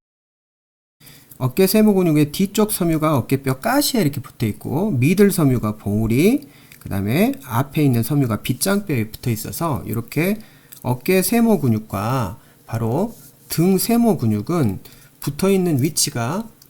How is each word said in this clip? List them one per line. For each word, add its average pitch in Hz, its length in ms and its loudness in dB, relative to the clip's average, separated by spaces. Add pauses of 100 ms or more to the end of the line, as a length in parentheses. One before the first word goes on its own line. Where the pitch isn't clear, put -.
(1400)
어깨 131 280 2
세모 214 280 4
근육의 151 380 2
뒤쪽 208 400 0
섬유가 160 440 0
어깨뼈 131 440 -2
가시에 262 400 0
이렇게 143 200 0
붙어 - 260 -6
있고 139 440 -4
미들 180 400 4
섬유가 120 460 0
봉우리, 113 720 0 (320)
그 - 80 -18
다음에 123 460 0 (100)
앞에 135 400 -2
있는 120 180 2
섬유가 120 400 -2
빗장뼈에 143 680 -2
붙어 - 200 -6
있어서 117 560 -6
이렇게 147 520 -4 (440)
어깨 180 400 0
세모 226 380 2
근육과 110 800 -2 (280)
바로 120 480 -4 (340)
등 185 300 2
세모 226 400 2
근육은 110 640 0 (400)
붙어 151 300 -2
있는 175 320 2
위치가 143 640 -4 (220)